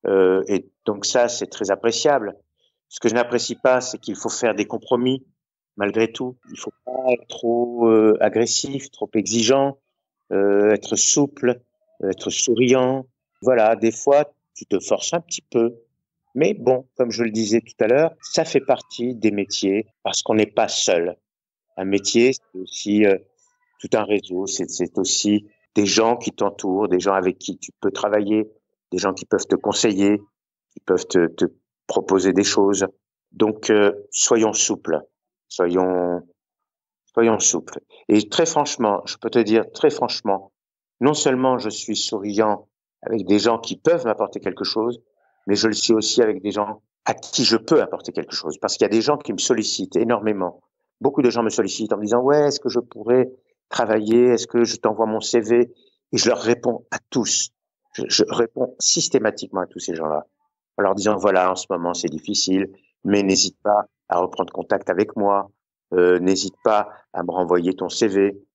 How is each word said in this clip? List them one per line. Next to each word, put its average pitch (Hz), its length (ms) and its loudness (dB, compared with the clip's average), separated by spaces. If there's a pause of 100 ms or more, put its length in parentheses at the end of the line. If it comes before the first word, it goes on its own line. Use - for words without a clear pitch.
Euh, 95 400 4
et 98 220 -2 (160)
donc 104 200 -4
ça, 120 220 2
c'est 104 200 -6
très 98 240 -6
appréciable. 113 680 0 (500)
Ce - 140 -16
que 120 80 2
je 107 60 0
n'apprécie 120 400 -2
pas, 127 260 2
c'est 123 160 -10
qu'il 107 180 -8
faut - 140 -8
faire 110 260 -2
des 104 100 -2
compromis, 127 600 -2 (500)
malgré 104 360 -2
tout. 127 260 -10 (140)
Il - 60 -16
faut - 140 -12 (140)
pas 127 260 -2
être - 160 -2
trop, 120 640 0
euh, 110 320 6
agressif, 120 680 -2
trop - 220 -10
exigeant, 117 640 0 (540)
euh, 101 400 2
être 107 240 -2
souple, 123 680 0 (420)
être 95 260 -4
souriant. 127 800 0 (340)
Voilà, 113 340 4
des 113 160 0
fois, 143 420 2 (200)
tu - 120 -20
te - 140 -2
forces - 340 -4
un 170 80 -2
petit - 220 -10
peu. 117 320 0 (580)
Mais 160 200 0
bon, 127 340 0 (100)
comme 123 140 0
je 107 120 -4
le 113 80 -2
disais 110 300 0
tout - 220 -6
à 110 40 2
l'heure, 147 240 4 (100)
ça - 240 -2
fait - 160 0
partie 123 540 -4
des 107 160 0
métiers 101 540 -2 (180)
parce - 200 -4
qu'on 113 120 0
n'est 107 160 4
pas 110 160 0
seul. 87 500 -2 (600)
Un 95 80 -6
métier, 101 480 2
c'est - 260 -12
aussi, 104 460 0
euh, 98 120 4 (600)
tout - 140 -12
un 117 100 0
réseau, 98 440 -2
c'est, - 220 -6
c'est - 280 -6
aussi 104 480 0 (300)
des 104 100 4
gens 113 320 2
qui 110 140 -8
t'entourent, 101 560 -2
des 92 120 2
gens 98 140 0
avec 92 240 0
qui - 200 -10
tu - 220 -18
peux 101 120 -2
travailler, 104 580 -2 (420)
des 90 60 -6
gens 95 160 -2
qui - 120 -12
peuvent 98 220 -2
te - 80 2
conseiller, 101 640 0 (540)
qui - 80 -20
peuvent 90 260 0
te, 87 200 2
te 80 180 0 (420)
proposer 95 460 2
des 95 100 2
choses. 98 420 2 (460)
Donc, 107 380 -2
euh, 104 240 4 (180)
soyons 110 420 2
souples, 85 460 -2 (480)
soyons, 90 760 0 (920)
soyons 113 260 2
souples. - 400 -4 (280)
Et 107 220 4
très 170 160 2
franchement, 123 600 0
je - 120 -10
peux 113 120 -8
te 120 100 2
dire 110 320 2
très - 180 2
franchement, - 600 -4 (500)
non 139 120 4
seulement 131 440 2
je 107 120 -6
suis 104 260 -8
souriant 104 720 -2 (340)
avec 107 240 -4
des 101 140 4
gens 113 180 2
qui - 200 -10
peuvent 165 280 0
m'apporter 107 340 -2
quelque 95 260 -6
chose, 117 360 -4 (460)
mais 101 80 2
je 107 120 0
le 110 60 2
suis - 200 0
aussi 110 280 2
avec 104 220 0
des 104 80 -2
gens 101 300 -6 (240)
à 113 80 -2
qui - 320 -4
je 113 120 2
peux 110 240 2
apporter - 300 -8
quelque - 240 -10
chose. - 240 -8
Parce - 160 -4
qu'il - 80 0
y 101 60 2
a 101 40 0
des 120 80 4
gens 143 160 0
qui - 160 -10
me 92 40 -6
sollicitent 104 580 -4
énormément. 104 640 -2 (380)
Beaucoup 127 220 0
de 123 80 4
gens 117 140 0
me 110 60 0
sollicitent 107 440 -2
en 101 40 -2
me 104 60 -6
disant, « 113 200 0
Ouais, 147 240 4
est-ce 139 120 -2
que 123 100 -4
je 110 100 -2
pourrais 120 520 0 (380)
travailler ? 110 560 2
Est-ce 117 220 2
que 120 180 2
je 113 100 -6
t'envoie 110 300 0
mon 110 160 -4
C - 180 0
V ? » 117 320 2 (400)
Et - 60 -2
je - 100 2
leur 117 120 2
réponds 120 520 -2
à - 60 -8 (120)
tous. - 420 -2 (420)
Je, - 140 -8
je - 200 2
réponds 120 520 -4
systématiquement - 840 -2
à 90 40 -4
tous - 140 -16
ces 82 160 -8
gens-là, 78 320 -4 (500)
en 101 60 -2
leur 98 100 2
disant, « 104 240 0
Voilà, 92 340 2
en 92 40 -2
ce - 140 -10
moment, 87 240 -4
c'est 85 160 -6
difficile, 95 580 -2 (380)
mais 101 180 2
n'hésite 95 400 0
pas 104 220 2 (240)
à 87 100 0
reprendre 90 320 -4
contact 90 380 -4
avec 95 260 -2
moi, 101 340 0 (440)
euh, 90 260 4
n'hésite 95 360 0 (100)
pas 107 240 2 (240)
à 90 100 -6
me 87 80 -4
renvoyer 90 420 0
ton 92 140 -6
C 113 220 0
V. » 98 280 0 (180)